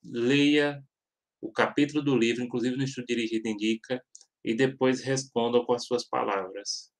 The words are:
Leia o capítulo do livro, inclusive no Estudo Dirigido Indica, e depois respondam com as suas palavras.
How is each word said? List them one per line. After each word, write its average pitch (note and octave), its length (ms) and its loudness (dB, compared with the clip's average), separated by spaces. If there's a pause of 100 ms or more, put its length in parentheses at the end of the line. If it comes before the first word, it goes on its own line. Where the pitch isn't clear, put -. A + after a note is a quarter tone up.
Leia C#3+ 800 2 (600)
o A2+ 100 -10
capítulo C#3+ 500 2
do C#3 140 2
livro, A#2 260 2
inclusive B2 360 -2
no C#3 60 -2
Estudo C3 240 -6
Dirigido A2+ 420 -2
Indica, A2 520 -4 (400)
e A2+ 140 -2
depois C3 460 0
respondam A#2+ 640 0
com B2 80 2
as A#2+ 120 -2
suas A#2+ 220 -2
palavras. G2+ 840 -4 (100)